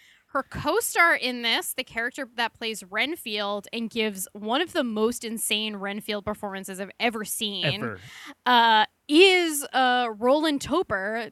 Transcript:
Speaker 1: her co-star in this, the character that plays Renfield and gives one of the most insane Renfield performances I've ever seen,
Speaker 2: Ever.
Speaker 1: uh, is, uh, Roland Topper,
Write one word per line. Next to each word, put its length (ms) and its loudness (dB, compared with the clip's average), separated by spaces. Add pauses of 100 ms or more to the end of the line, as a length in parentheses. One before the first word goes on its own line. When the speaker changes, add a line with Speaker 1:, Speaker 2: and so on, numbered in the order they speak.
(340)
Speaker 1:
her 100 -2
co-star 720 0
in 260 -4
this, 320 0
the 120 -6
character 500 -6
that 180 -2
plays 300 -8
Renfield 880 -4
and 180 -6
gives 440 -2
one 280 -2
of 120 -4
the 100 0
most 400 0
insane 540 -4
Renfield 480 -6
performances 540 -8
I've 200 -10
ever 240 -2
seen, 420 -6
Speaker 2:
Ever. 340 -4 (460)
Speaker 1:
uh, 400 6 (220)
is, 680 6
uh, 340 2 (100)
Roland 440 2
Topper, 720 -2